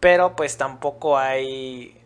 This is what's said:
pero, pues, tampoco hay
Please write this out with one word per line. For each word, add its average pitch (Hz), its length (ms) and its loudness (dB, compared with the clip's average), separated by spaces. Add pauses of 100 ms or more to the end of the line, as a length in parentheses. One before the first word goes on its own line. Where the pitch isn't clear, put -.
pero, 180 360 4
pues, 147 220 -4
tampoco 143 580 -2
hay 131 880 -6